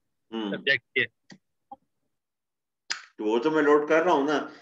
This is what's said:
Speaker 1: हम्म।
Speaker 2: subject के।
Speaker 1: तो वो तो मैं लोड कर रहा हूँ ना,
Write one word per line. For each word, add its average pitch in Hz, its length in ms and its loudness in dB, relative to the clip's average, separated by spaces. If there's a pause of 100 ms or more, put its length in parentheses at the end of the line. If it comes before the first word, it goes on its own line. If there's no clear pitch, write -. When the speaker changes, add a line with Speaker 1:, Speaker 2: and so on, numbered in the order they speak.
(340)
Speaker 1:
हम्म। 110 220 -4
Speaker 2:
subject 139 280 0 (140)
के। 120 80 2 (2000)
Speaker 1:
तो 110 80 -10
वो 113 140 0
तो 156 120 0
मैं 156 120 0
लोड 151 240 4
कर 160 160 2
रहा 175 100 2
हूँ 143 140 2
ना, 147 220 -4 (120)